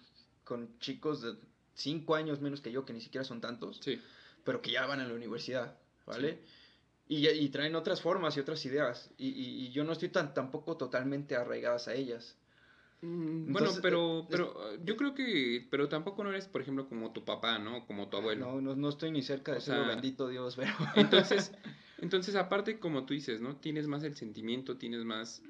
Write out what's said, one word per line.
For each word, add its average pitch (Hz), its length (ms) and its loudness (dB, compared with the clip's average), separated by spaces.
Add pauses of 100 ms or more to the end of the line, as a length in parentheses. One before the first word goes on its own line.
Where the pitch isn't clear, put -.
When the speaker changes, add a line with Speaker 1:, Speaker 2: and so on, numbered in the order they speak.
(440)
Speaker 1:
con 117 340 -8
chicos 139 420 -2
de 117 140 -4 (400)
cinco 156 400 0
años 151 260 0
menos 143 220 -4
que 117 100 -6
yo, 131 140 -2
que 117 80 -8
ni 117 80 -10
siquiera 131 220 -6
son 117 180 -8
tantos, 117 400 -6
Speaker 2:
Sí. 127 180 -2 (440)
Speaker 1:
pero 160 180 0
que - 80 -2
ya 127 160 2
van 139 140 0
a 127 60 -4
la 120 80 -4
universidad, 120 640 -4 (300)
¿vale? 131 360 -2
Speaker 2:
Sí. - 100 -20 (560)
Speaker 1:
Y, 147 200 6
y 151 220 6
traen 151 260 0
otras 165 240 2
formas 165 360 2
y 143 40 0
otras 151 240 -2
ideas, 131 540 0
y, 131 100 -2
y, 127 380 -6
y 123 40 -10
yo 143 140 0
no 160 80 0
estoy 165 160 -2
tan, 151 260 0
tampoco 151 420 -4
totalmente 139 600 0
arraigadas 120 500 0
a 113 80 -2
ellas. 120 420 -4 (680)
Speaker 2:
Mm, 165 500 -2
bueno, 196 60 4 (100)
Speaker 1:
Entonces, 185 140 0
Speaker 2:
pero, 170 400 4
Speaker 1:
eh, - 80 -10
Speaker 2:
pero, 156 420 0
Speaker 1:
es 110 60 -6
Speaker 2:
eh, 175 60 -12
yo 214 120 0
creo 277 180 2
que, 147 560 2
pero 143 180 2
tampoco 196 360 -2
no 202 60 -2
eres, 190 180 -4
por - 140 -2
ejemplo, 135 260 -4
como 113 240 -6
tu 110 120 -8
papá, 110 360 2
¿no? 117 260 -6
Como 101 220 -6
tu 98 80 -4
abuelo. 110 300 0
Speaker 1:
No, 135 140 -2
no, 135 140 -2
no 143 140 0
estoy 160 240 -2
ni 143 100 2
cerca 139 300 -2
de 123 60 0
Speaker 2:
O - 20 -8
Speaker 1:
serlo, 120 240 2
Speaker 2:
sea, 117 80 2
Speaker 1:
bendito 131 360 -2
Dios, 127 280 -4
pero 127 220 0
<laughs> 156 180 0
Speaker 2:
entonces, 196 560 8 (460)
entonces, 185 360 0
aparte, 202 460 2
como 147 260 0
tú 139 80 -2
dices, 123 260 -2
¿no? 131 160 -4
Tienes 151 300 -2
más 147 160 -2
el 143 140 -4
sentimiento, 117 640 -4
tienes 117 260 -4
más... 113 460 -6